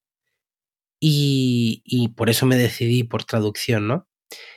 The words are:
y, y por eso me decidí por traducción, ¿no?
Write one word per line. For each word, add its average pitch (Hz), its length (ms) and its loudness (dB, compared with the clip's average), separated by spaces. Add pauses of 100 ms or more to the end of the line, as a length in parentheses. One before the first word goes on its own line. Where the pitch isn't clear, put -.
(1000)
y, 135 840 2
y 123 240 0
por 113 200 -2
eso 123 160 2
me 127 120 4
decidí 120 460 0
por 113 200 -6
traducción, 104 640 -2
¿no? 165 220 -4 (480)